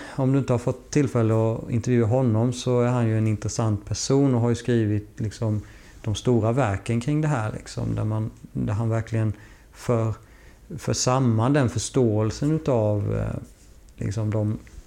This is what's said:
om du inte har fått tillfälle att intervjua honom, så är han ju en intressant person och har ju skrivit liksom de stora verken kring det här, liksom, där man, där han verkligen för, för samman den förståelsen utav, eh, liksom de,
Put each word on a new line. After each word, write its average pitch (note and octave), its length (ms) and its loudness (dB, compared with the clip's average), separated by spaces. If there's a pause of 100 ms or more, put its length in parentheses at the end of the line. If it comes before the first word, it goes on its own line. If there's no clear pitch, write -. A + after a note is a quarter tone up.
(160)
om C3+ 180 2
du C#3 60 2
inte C3 140 0
har A#2+ 40 4
fått - 340 -6
tillfälle A#2 420 2
att A2+ 380 0
intervjua A#2+ 360 2
honom, A#2+ 460 2
så B2 280 0
är A#2+ 60 2
han B2 200 2
ju A2 100 2
en A2 100 2
intressant G#2+ 580 0
person C3+ 500 2
och A#2 60 2
har A#2+ 80 2
ju A#2 60 2
skrivit G#2+ 640 0
liksom G#2+ 420 -2 (460)
de G#2+ 80 0
stora A#2 360 2
verken A#2 500 0
kring D3 200 0
det D#3 60 0
här, A#2+ 240 -2
liksom, A2+ 440 -6
där A2 80 -2
man, A2 280 -2 (200)
där B2 220 -4
han A2+ 160 -2
verkligen A2+ 440 -2 (380)
för, A2+ 420 -2 (640)
för - 160 -4
samman B2+ 600 2
den C3+ 160 2
förståelsen A2 840 0
utav, G#2+ 640 0
eh, G#2+ 240 -4 (560)
liksom G#2+ 360 -4
de, G#2+ 280 -2 (280)